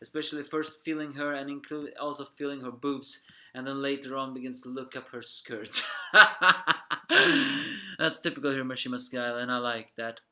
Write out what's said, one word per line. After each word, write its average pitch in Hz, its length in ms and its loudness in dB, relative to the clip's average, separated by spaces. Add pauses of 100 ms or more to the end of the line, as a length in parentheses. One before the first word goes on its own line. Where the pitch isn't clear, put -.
Especially 151 400 -4
first 156 420 -6
feeling 156 280 -4
her 147 220 -4
and 139 160 -6
include, 143 480 -8
also 139 260 -4
feeling 143 360 -6
her 127 100 -8
boobs, 135 520 -4 (320)
and 127 120 -8
then 139 160 -4
later 135 340 -2
on 135 160 -4
begins 127 300 -6
to 123 80 -10
look 127 260 -8
up 127 140 -10
her 120 120 -10
skirt. - 640 -2
<laughs> - 2250 4
That's 156 220 2
typical 143 300 -2
Hiromashima 127 480 -2
style, 123 380 -4
and 123 160 -4
I 123 60 0
like 120 380 -4
that. 117 240 -8 (120)